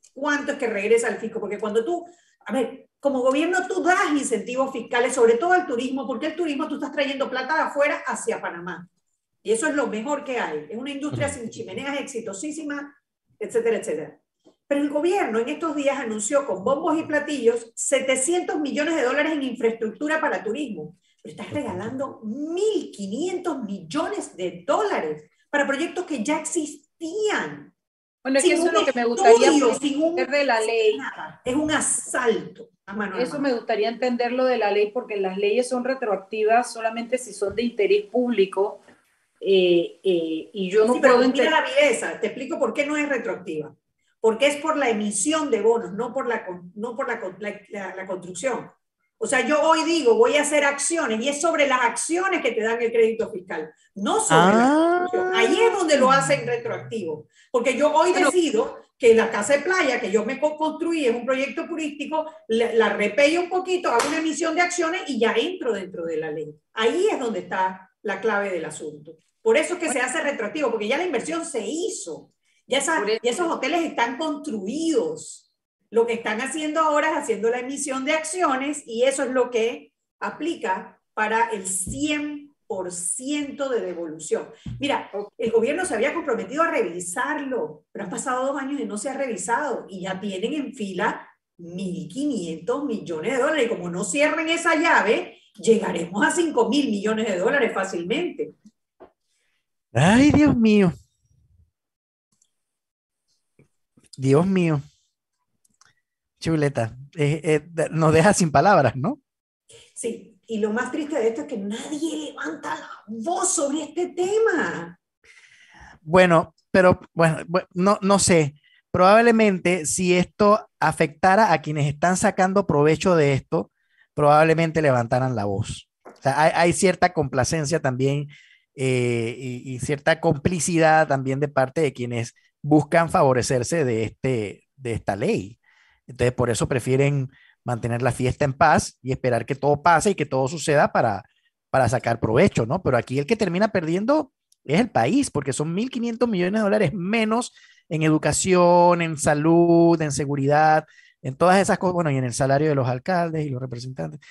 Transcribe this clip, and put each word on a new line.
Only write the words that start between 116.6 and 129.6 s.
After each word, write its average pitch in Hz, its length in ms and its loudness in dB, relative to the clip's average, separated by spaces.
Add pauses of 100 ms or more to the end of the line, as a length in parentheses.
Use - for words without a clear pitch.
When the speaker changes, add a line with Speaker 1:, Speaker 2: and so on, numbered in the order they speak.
Speaker 2:
pero, 180 300 6 (120)
bueno, 160 340 2
bu-, 175 260 -2
no, 190 280 2
no 196 180 4
sé. 160 360 4 (360)
Probablemente, 190 960 4
si 180 280 2
esto 208 540 2 (100)
afectara 180 760 4
a 151 80 4
quienes 151 260 -2
están 170 300 0
sacando 190 500 2
provecho 156 500 4
de 143 160 4
esto, 160 400 -4 (420)
probablemente 156 680 4
levantaran 127 540 2
la 101 100 -2
voz. - 440 -6 (140)
O - 180 -20
sea, 135 180 2
hay, 160 140 6
hay 170 180 4
cierta 180 400 2
complacencia 147 680 0
también, 139 480 0 (460)
eh, 123 640 0
y, 127 360 -10